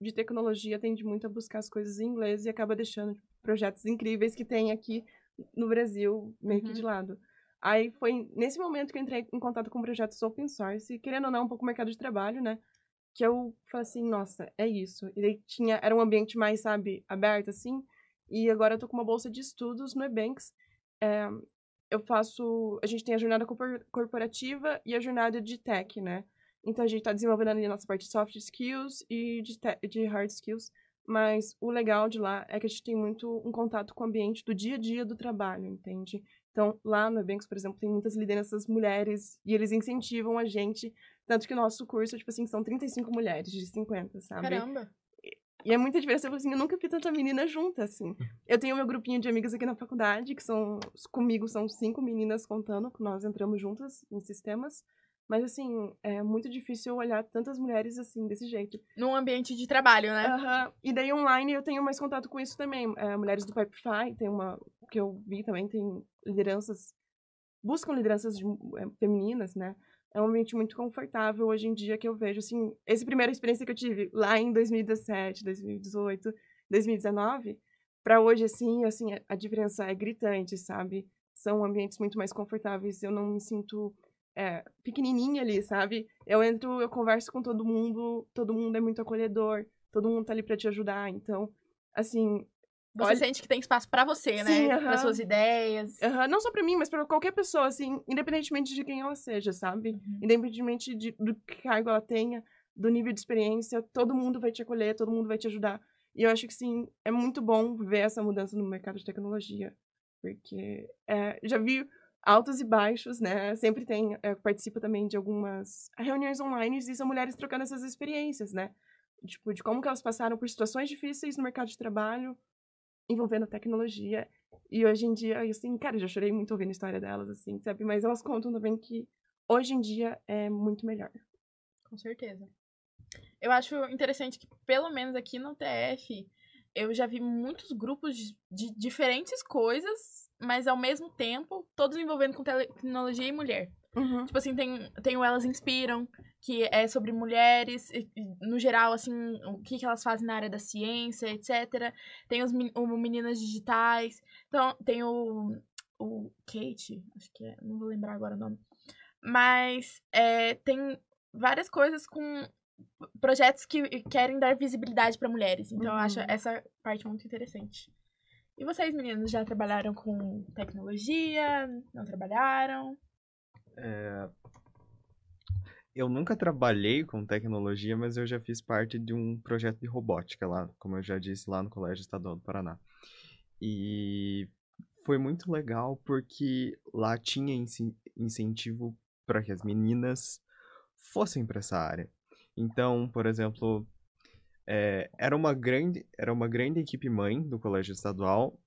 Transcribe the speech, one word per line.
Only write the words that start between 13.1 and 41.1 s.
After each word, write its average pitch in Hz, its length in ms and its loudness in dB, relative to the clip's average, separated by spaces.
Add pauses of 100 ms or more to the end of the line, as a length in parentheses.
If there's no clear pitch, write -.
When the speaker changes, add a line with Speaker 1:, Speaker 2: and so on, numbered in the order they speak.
Speaker 1:
Que 233 140 2
eu 240 280 2 (160)
falei 240 120 -4
assim, 233 260 -6
"Nossa, 196 480 -4
é 214 100 2
isso." 190 480 -4
E 202 60 -4
daí 208 260 4
tinha, 226 360 2
era 214 120 6
um 226 60 8
ambiente 214 380 4
mais, 214 240 2
sabe, 202 460 -2
aberto, 202 420 2
assim. 254 340 -6 (460)
E 226 180 2
agora 220 260 6
eu 220 40 0
tô 233 100 -10
com 247 80 -4
uma 240 80 0
bolsa 226 240 0
de 233 120 -10
estudos 254 540 -8
no 269 100 -2
Ebanks. 240 500 -4 (480)
É, 208 260 2 (600)
eu 214 100 0
faço, 220 840 0
a 208 40 0
gente 226 180 -4
tem 233 100 0
a 220 40 4
jornada 226 260 2
corpor-, 247 460 -6
corporativa 247 960 -4
e 233 80 -2
a 240 60 2
jornada 233 400 0
de 226 180 -8
tech, 196 420 -4
né? 185 240 -6 (400)
Então 226 200 0
a 226 40 6
gente 220 140 -2
tá 220 100 0
desenvolvendo 220 360 4
ali 214 180 2
a - 20 0
nossa 202 180 -4
parte 190 160 -2
de - 80 -14
soft 214 260 0
skills 262 760 -8
e 233 320 -4
de 226 160 -12
te-, 214 300 -4
de 220 180 -2
hard 208 240 -2
skills. - 400 -8 (360)
Mas 214 540 2
o 233 100 -2
legal 220 380 4
de 220 120 -4
lá 196 280 -2
é 214 120 -4
que 226 60 0
a - 20 0
gente - 160 -12
tem 233 100 -2
muito 220 500 -2
um 233 60 -6
contato 226 440 -2
com 233 100 -6
o - 20 -2
ambiente 220 380 -2
do 226 100 0
dia 220 220 -2
a - 20 -4
dia 233 260 -2
do 220 120 -6
trabalho, 196 500 -4
entende? 190 560 -10 (300)
Então, 214 320 2
lá 214 260 4
no 226 100 2
Ebanks, 196 280 -4
por 196 80 -8
exemplo, 196 240 -6
tem 214 100 -2
muitas 208 240 0
lideranças 208 540 -2
mulheres 208 760 0
e 208 100 2
eles 214 180 2
incentivam 226 640 -2
a 233 60 0
gente. 214 480 -2 (340)